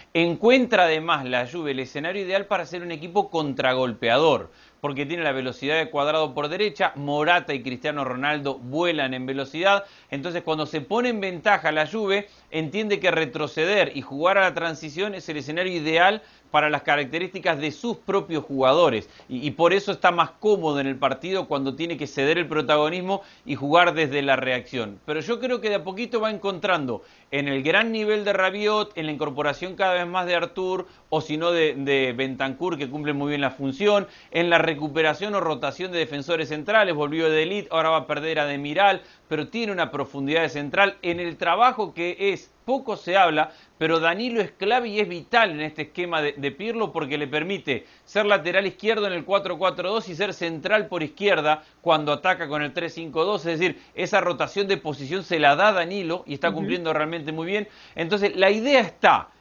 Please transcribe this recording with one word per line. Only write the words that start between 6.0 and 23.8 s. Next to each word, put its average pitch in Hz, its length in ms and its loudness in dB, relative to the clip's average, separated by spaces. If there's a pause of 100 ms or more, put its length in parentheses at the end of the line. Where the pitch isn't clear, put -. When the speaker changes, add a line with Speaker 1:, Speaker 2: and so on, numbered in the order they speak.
Speaker 1:
por 147 140 -2
derecha, 190 460 0
Morata 147 600 0
y 120 80 -6
Cristiano 135 420 -4
Ronaldo 139 540 -4
vuelan 143 560 -2
en 127 100 -8
velocidad, 156 600 0 (260)
entonces 160 320 -6
cuando 156 240 -2
se 147 140 -6
pone 240 280 0
en 220 100 -2
ventaja 180 520 0
la 156 160 2
Juve, 202 420 -2 (220)
entiende 175 480 -2
que 175 100 0
retroceder 160 880 0
y 135 60 -6
jugar 170 340 2
a 196 40 8
la 180 120 4
transición 165 640 -4
es 170 140 -14
el 151 80 -6
escenario 165 360 -4
ideal 170 480 4 (300)
para 151 180 4
las 143 140 0
características 160 760 -2
de 147 120 -4
sus 233 260 -6
propios 175 480 -2
jugadores, 131 640 4 (180)
y, 127 180 -6
y 143 60 -2
por 170 220 4
eso 202 180 0
está 180 200 4
más 170 180 2 (100)
cómodo 165 400 2
en 135 80 -2
el 135 80 -2
partido 143 520 -2
cuando 135 280 -2
tiene 170 220 -6
que 143 100 -6
ceder 143 300 2
el 170 100 0
protagonismo 156 760 0 (240)
y 139 100 -6
jugar 165 380 6